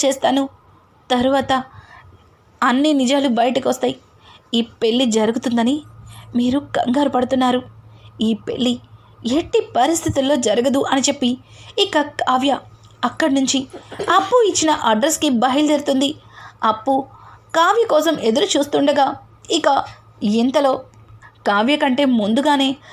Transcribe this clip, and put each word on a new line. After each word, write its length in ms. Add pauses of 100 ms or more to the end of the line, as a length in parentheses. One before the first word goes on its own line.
చేస్తాను. 440 (640)
తరువాత 540 (960)
అన్ని 300
నిజాలు 360
బయటకు 400
వస్తాయి. 280 (580)
ఈ 60
పెళ్ళి 460
జరుగుతుందని 760 (540)
మీరు 220
కంగారు 500
పడుతున్నారు. 540 (580)
ఈ 140
పెళ్ళి 440 (540)
ఎట్టి 440
పరిస్థితుల్లో 600
జరగదు" 540
అని 100
చెప్పి 380 (400)
ఇక 220
కావ్య 580 (460)
అక్కడి 300
నుంచి 320 (480)
అప్పు 280
ఇచ్చిన 280
అడ్రస్కి 580
బయలుదేరుతుంది. 840 (480)
అప్పు 420 (520)
కావ్య 300
కోసం 340
ఎదురు 380
చూస్తుండగా 580 (340)
ఇక 340 (380)
ఇంతలో 600 (640)
కావ్య 300
కంటే 280
ముందుగానే 720 (160)